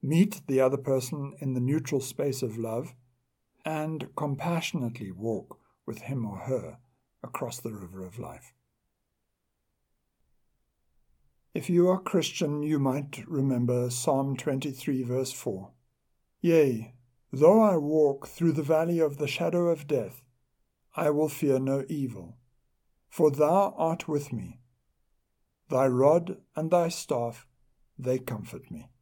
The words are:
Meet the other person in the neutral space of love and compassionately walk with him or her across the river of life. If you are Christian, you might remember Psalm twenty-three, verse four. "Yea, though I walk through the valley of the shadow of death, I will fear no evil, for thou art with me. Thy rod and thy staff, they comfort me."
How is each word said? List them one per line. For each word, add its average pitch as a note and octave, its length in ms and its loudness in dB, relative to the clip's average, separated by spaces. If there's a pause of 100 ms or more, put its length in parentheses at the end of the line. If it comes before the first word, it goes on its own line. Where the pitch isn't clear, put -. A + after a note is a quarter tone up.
Meet E3 460 2
the C3 120 2
other C3 180 4
person C#3 600 -2
in C3 140 -2
the B2+ 60 0
neutral C3+ 420 0
space C#3 400 -4
of A2 160 -6
love A2+ 380 -6 (680)
and D#3 520 -6
compassionately C#3+ 960 -4
walk G2+ 480 -6 (260)
with A2 140 -10
him C3 260 -6
or G2 120 -10
her G#2+ 420 -6 (420)
across - 380 -8
the A2+ 140 -10
river F#2+ 300 -14
of F2+ 140 -14
life. - 360 -16 (3000)
If - 160 -6
you F3 200 6
are F#3 100 2
Christian, D3+ 640 -2
you D3+ 160 0
might C#3 480 -2
remember B2 640 0
Psalm C3+ 460 0
twenty-three, C3+ 680 -4
verse B2+ 280 -2
four. F#2+ 420 -8 (680)
"Yea, C#3 560 4 (360)
though E3+ 300 8
I G3+ 160 6
walk D3 500 2
through E3 260 0
the D3+ 100 -2
valley E3 360 2
of C#3+ 180 0
the D3 100 -4
shadow E3+ 400 0
of D#3 180 -2
death, B2+ 380 -2 (720)
I D3 140 2
will D3+ 200 2
fear C#3 300 2
no C3+ 300 -2
evil, B2 480 -6 (720)
for D#3 200 4
thou D3+ 480 4
art E3 300 0
with D3 240 -2
me. F#2 300 -10 (1080)
Thy C3+ 180 2
rod D3+ 540 4 (140)
and D#3+ 160 -2
thy F3 180 4
staff, A#2+ 560 -4 (540)
they C3 180 0
comfort - 540 -10
me." - 180 -16 (120)